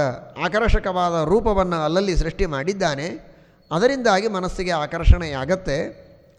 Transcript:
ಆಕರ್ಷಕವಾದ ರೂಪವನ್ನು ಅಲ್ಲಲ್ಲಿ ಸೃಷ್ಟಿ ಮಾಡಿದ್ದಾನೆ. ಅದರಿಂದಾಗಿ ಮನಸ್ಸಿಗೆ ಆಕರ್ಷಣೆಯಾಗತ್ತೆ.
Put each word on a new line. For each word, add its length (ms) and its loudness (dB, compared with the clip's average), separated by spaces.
ಆಕರ್ಷಕವಾದ 840 0
ರೂಪವನ್ನು 560 2
ಅಲ್ಲಲ್ಲಿ 320 0
ಸೃಷ್ಟಿ 300 0
ಮಾಡಿದ್ದಾನೆ. 920 -4
ಅದರಿಂದಾಗಿ 560 2
ಮನಸ್ಸಿಗೆ 420 -4
ಆಕರ್ಷಣೆಯಾಗತ್ತೆ. 1080 2